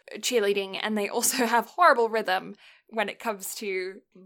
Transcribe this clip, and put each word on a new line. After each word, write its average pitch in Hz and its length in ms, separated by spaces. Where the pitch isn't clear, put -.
cheerleading, 202 640
and 214 160
they 202 100
also 240 380
<laughs> - 0
have 226 200
horrible 262 420
rhythm 208 480
when 220 200
it - 120
comes 202 340
to, 190 400